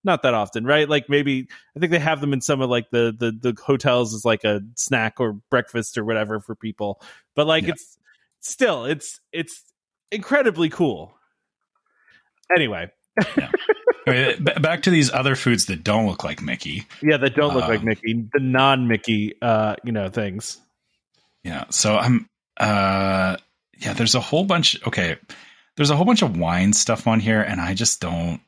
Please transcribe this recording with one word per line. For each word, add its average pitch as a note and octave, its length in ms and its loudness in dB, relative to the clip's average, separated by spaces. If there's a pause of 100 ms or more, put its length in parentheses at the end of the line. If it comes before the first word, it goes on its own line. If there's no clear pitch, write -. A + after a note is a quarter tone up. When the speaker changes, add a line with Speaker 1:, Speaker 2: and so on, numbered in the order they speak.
Speaker 1:
Not E3+ 180 0
that B2+ 120 2
often, A2 300 -4
right? D3 240 2
Like, D3 200 0
maybe, C#3 400 0 (280)
I D3+ 40 -12
think E3+ 100 0
they E3+ 80 2
have D3+ 220 0
them C#3+ 120 -2
in C3+ 80 0
some C#3 200 -2
of, B2+ 100 0
like, A#2+ 200 0
the, A#2 280 2
the, A#2 140 0 (200)
the G#2+ 80 -10
hotels B2 540 0
as, A2 100 -10
like, A2 200 0
a G#2 160 2 (160)
snack A2+ 420 -2
or A#2 140 0 (180)
breakfast A#2 480 -2
or A2 60 -4
whatever A2 340 -2
for G#2 160 -12
people. G#2 480 -8 (320)
But, D3+ 140 2
like, D#3+ 160 2
Speaker 2:
Yeah. E3 60 -2
Speaker 1:
it's - 280 -14 (420)
still, E3 440 -2
it's, C#3+ 360 -6 (120)
it's E3 280 -10 (520)
incredibly G#3+ 560 0
cool. A2 460 -2 (1400)
Anyway. G#2 360 -2 (460)
Speaker 2:
Yeah. - 140 -4 (580)
Okay, C3 300 2
b-, C#3 220 0
back D#3+ 220 0
to F#3+ 80 4
these D#3 220 4
other C3 220 2
foods A#2+ 320 2
that E2 180 -8
don't A2 220 2
look F#2 180 -4
like D2+ 160 -8
Mickey. - 460 -8 (160)
Speaker 1:
Yeah, D3+ 160 4
that C3 160 0
don't D3 200 2
look B2 140 0
like A2+ 120 2
Speaker 2:
Um, G#2+ 60 -4
Speaker 1:
Mickey. A2+ 280 -2 (180)
The C#3+ 80 2
non-Mickey, B2+ 1040 2
uh, G#2+ 320 2 (100)
you A#2 80 -6
know, G#2 160 -2
things. G#2 500 -8 (840)
Speaker 2:
Yeah. - 280 -10
So G#2+ 260 2
I'm, A#2 320 2 (300)
uh, G2 800 2 (420)
yeah, G2+ 140 -6
there's A2 220 0
a B2 60 2
whole D#3 240 0
bunch. F3 320 2 (100)
Okay. F2+ 300 -2 (600)
There's D3 140 2
a D3 60 4
whole F3 100 4
bunch A#3 160 4
of A#2 140 0
wine F2 360 2
stuff - 340 0
on A2+ 140 4
here, G#2+ 200 2
and F#2 200 -4
I F#2 140 -4
just A2+ 260 -2
don't E2+ 480 -4